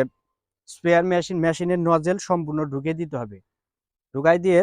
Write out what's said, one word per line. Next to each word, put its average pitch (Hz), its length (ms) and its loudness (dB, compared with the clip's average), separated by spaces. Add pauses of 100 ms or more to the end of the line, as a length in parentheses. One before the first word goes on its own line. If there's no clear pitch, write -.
(680)
স্প্রেয়ার 170 360 2
মেশিন, 180 340 -2
মেশিনের 175 400 0
নজেল 165 400 0
সম্পূর্ণ 156 460 -4
ঢুকে 139 280 -6
দিতে 160 240 -10
হবে। 104 200 -10 (800)
ঢুকাই 160 240 4
দিয়ে 175 240 4